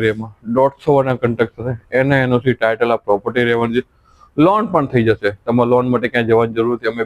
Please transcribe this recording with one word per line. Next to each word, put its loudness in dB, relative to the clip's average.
એરિયામાં -2
દોઢસો 0
વર્ષના -2
કન્સ્ટ્રક્શન -4
છે. -4
એન 2
આઈ 0
એન 2
ઓ -4
સી 2
ટાઇટલ 0
આ -2
પ્રોપર્ટી 0
રહેવાની 0
છે. -8
લોન 2
પણ -2
થઈ 2
જશે. 0
તમારે 2
લોન 2
માટે -2
ક્યાંય -2
જવાની 2
જરૂર 0
નથી. -4
અમે -4